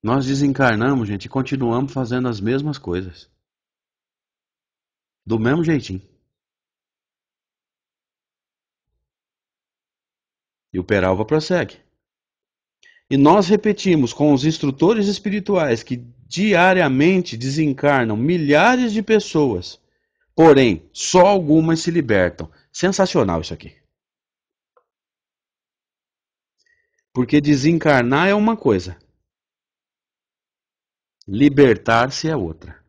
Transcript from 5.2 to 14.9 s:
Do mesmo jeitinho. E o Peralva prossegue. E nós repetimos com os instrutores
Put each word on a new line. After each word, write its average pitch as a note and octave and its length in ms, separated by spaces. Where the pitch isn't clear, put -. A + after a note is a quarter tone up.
Do A2 140
mesmo C3+ 240
jeitinho. C#3 400
E F#2 60
o F2+ 60
Peralva F#2+ 400
prossegue. D#3 560
E C3+ 80
nós E3 300
repetimos G3 680
com D3 200
os C3 120
instrutores D#3+ 600